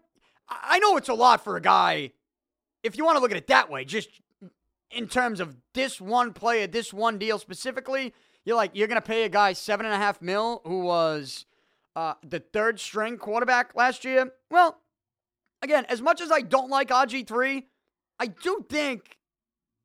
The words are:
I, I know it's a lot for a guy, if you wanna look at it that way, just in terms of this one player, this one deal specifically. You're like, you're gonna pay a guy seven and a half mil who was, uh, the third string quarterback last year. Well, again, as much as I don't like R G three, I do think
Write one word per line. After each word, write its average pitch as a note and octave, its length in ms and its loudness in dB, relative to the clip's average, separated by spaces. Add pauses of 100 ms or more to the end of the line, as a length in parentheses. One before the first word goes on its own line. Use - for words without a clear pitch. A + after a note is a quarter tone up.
(480)
I, - 280 -2
I F#4+ 40 4
know G4+ 160 6
it's C4 140 -2
a B3+ 40 0
lot A#3 300 6
for F#3+ 140 -6
a E3+ 40 -6
guy, E3+ 520 2 (720)
if A3 140 -6
you D4+ 60 -2
wanna D#4+ 160 4
look B3 120 2
at F#3+ 60 -4
it - 100 -10
that C4 220 4
way, C3 140 -8
just F3 260 -8 (800)
in A#3 180 -10
terms A#3+ 320 -2
of D3+ 180 -8 (160)
this C4 280 -4
one A#3 320 0
player, A3 340 -2
this G#3+ 260 -6
one G#3+ 240 0
deal G#3+ 220 -2
specifically. C4 720 -6 (300)
You're A#3 140 0
like, G3+ 160 0
you're G#3 140 0
gonna A3+ 140 0
pay A3+ 220 -2
a G#3+ 60 -2
guy G3+ 240 4
seven G3+ 320 -4
and A3 80 -2
a G3+ 40 0
half G3+ 240 -2
mil G#3+ 440 -2
who F3+ 140 -4
was, D#3+ 680 -2 (500)
uh, D#3+ 280 -4
the D#3+ 160 -8
third G#3+ 400 -2
string A3 380 -6
quarterback A#3+ 580 0
last B3 280 0
year. C4 280 0 (180)
Well, E4 320 4 (800)
again, B3+ 260 2
as A#3 140 -4
much E4 180 2
as E4 120 -2
I D#4 100 4
don't B3+ 280 0
like C4+ 220 0
R C4 140 4
G A#3+ 180 -8
three, C4 440 -4 (520)
I B3 80 -4
do F4+ 400 -6
think C#4 500 -6 (680)